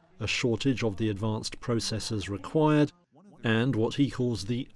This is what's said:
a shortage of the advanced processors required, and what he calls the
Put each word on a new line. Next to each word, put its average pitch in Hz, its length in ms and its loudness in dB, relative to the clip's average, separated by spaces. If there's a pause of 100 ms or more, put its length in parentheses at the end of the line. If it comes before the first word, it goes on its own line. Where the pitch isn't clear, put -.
(180)
a 107 80 -4
shortage 120 560 0
of 107 140 -2
the 110 140 0
advanced 110 500 -4
processors 110 680 -4
required, 151 600 2 (540)
and 117 320 2
what 110 200 0
he 143 120 4
calls 113 380 -2
the 120 300 -2